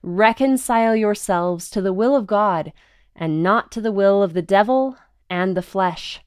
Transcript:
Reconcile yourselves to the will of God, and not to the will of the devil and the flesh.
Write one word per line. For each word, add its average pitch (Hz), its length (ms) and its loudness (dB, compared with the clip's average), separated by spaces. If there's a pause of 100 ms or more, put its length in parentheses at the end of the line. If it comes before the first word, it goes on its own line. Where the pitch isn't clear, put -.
Reconcile 226 920 2
yourselves 180 720 -2
to 202 120 -4
the 190 120 0
will 233 220 2
of 233 100 0
God, 180 480 0 (420)
and 160 280 -2
not 202 300 0
to 226 80 -8
the 220 100 -2
will 196 320 4
of 175 100 -2
the 180 80 -2
devil 254 560 2 (320)
and 180 260 -2
the 180 60 -2
flesh. 185 640 -6